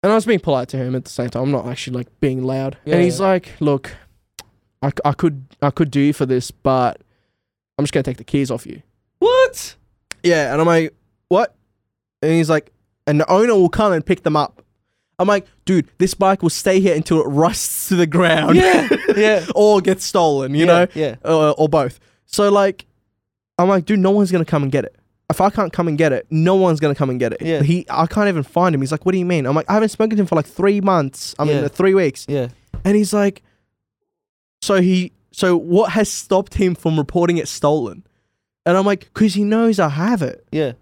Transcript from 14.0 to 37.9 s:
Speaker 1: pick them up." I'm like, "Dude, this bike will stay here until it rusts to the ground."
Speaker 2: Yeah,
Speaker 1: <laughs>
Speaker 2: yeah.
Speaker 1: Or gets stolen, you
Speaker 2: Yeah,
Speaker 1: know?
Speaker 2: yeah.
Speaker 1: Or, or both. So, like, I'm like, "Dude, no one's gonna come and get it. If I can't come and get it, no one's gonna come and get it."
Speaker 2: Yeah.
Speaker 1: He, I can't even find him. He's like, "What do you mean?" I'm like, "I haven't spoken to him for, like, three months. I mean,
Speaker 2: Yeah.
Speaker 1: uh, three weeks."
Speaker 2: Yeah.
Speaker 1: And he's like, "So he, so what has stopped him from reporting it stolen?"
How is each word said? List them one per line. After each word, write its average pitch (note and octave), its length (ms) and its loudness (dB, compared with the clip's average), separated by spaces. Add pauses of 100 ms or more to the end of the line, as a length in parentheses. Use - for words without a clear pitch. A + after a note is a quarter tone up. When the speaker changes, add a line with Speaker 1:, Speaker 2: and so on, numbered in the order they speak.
Speaker 1:
pick - 200 -4
them D3+ 120 0
up." - 260 -4 (580)
I'm F#3 80 2
like, G3+ 180 0 (180)
"Dude, F3+ 220 0 (120)
this F#3 160 0
bike F#3+ 280 0
will E3+ 80 2
stay F#3+ 300 0
here F3+ 160 2
until D#3 240 0
it - 80 0
rusts - 600 -2
to F#3+ 40 2
the F3 140 2
ground." D#3+ 480 2
Speaker 2:
Yeah, F#4 320 4 (140)
Speaker 1:
<laughs> - 140 0
Speaker 2:
yeah. G#3 380 2
Speaker 1:
Or G#3 260 4
gets F#3 240 -2
stolen, C#3+ 500 0
you D#3+ 120 4
Speaker 2:
Yeah, F3 60 6
Speaker 1:
know? F3 220 4
Speaker 2:
yeah. D3 200 -4 (100)
Speaker 1:
Or, D#3 320 2
or D#3 120 2
both. C#3 320 -2 (260)
So, G3+ 240 0
like, G3 360 0 (680)
I'm F3+ 120 2
like, F#3+ 160 2
"Dude, G#3 160 0
no F#3+ 100 2
one's G3 220 2
gonna E3+ 120 0
come D3 200 -2
and C3+ 80 -2
get C#3 120 0
it. - 120 -14 (340)
If - 100 -4
I F#3+ 80 4
can't G3+ 240 -2
come E3+ 160 -2
and D3 80 -2
get D3+ 160 2
it, - 180 -4
no D#3+ 260 2
one's F3+ 240 2
gonna D3 140 0
come C#3 160 -2
and B2+ 100 -6
get A#2+ 120 -2
it." - 100 -10
Speaker 2:
Yeah. E3 200 -2
Speaker 1:
He, E3+ 260 0
I C#3+ 180 -2
can't G#3 220 -2
even E3 140 -2
find F3 320 0
him. C3+ 60 -2
He's C3+ 120 -4
like, D#3 140 -6
"What F#3 60 0
do F#3+ 60 0
you F3+ 60 -2
mean?" E3+ 220 -2
I'm C#3 100 0
like, D#3+ 140 -2
"I G3 40 2
haven't A3 160 2
spoken A3 260 -2
to G#3 60 2
him F3+ 40 2
for, F3+ 80 -2
like, D3+ 120 0
three G3+ 340 0
months. F3 580 -2
I D3 60 -2
mean, D3 140 0
Speaker 2:
Yeah. C3+ 60 0
Speaker 1:
uh, C#3+ 40 -4
three F#3+ 260 0
weeks." E3+ 340 0
Speaker 2:
Yeah. C3+ 200 -4 (360)
Speaker 1:
And G3+ 120 2
he's G#3 160 0
like, G3+ 300 -2 (1160)
"So G3 200 0
he, F3+ 320 0 (200)
so F3+ 240 0
what F3 360 0
has G#3 180 0
stopped - 440 -4
him F3+ 200 0
from D#3+ 240 -2
reporting E3+ 400 -2
it - 100 -6
stolen?" C#3+ 560 -4 (600)